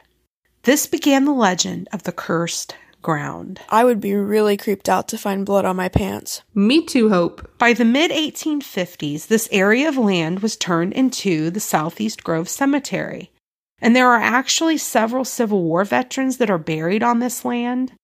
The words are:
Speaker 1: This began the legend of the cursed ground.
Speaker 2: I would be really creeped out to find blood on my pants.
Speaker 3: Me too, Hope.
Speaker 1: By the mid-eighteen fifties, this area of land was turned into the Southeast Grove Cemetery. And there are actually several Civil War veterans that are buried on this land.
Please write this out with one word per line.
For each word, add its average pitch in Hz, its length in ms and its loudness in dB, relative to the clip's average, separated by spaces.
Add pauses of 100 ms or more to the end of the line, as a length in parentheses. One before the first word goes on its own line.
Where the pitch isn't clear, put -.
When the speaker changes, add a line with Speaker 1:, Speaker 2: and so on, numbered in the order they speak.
(640)
Speaker 1:
This 294 240 2
began 277 400 2
the 294 60 2
legend 185 600 0
of 185 120 -10
the 180 80 -4
cursed - 640 -4 (280)
ground. 147 640 -6
Speaker 2:
I 226 160 4
would 240 160 4
be 202 140 -2
really 208 420 2
creeped 202 320 -4
out 185 200 0
to 220 100 -8
find 196 280 -4
blood 202 200 2
on 185 100 0
my 185 120 -2
pants. - 540 -2 (120)
Speaker 3:
Me 247 300 4
too, 226 260 2
Hope. - 480 -2
Speaker 1:
By 240 160 6
the 240 100 2
mid-eighteen 294 800 0
fifties, 160 640 -8
this 220 260 0
area 208 360 4
of 269 100 -2
land 185 420 0
was 220 160 -4
turned 180 380 -2
into 190 560 0
the 196 100 -6
Southeast 170 640 -4
Grove 165 240 -2
Cemetery. 277 800 -4 (500)
And 226 140 4
there 254 140 6
are 240 120 6
actually 262 580 0
several 233 480 -2
Civil 208 360 0
War 170 220 0
veterans 254 540 -2
that 226 120 0
are 180 80 2
buried 165 440 -2
on 240 160 2
this 240 260 -4
land. 247 480 -4 (120)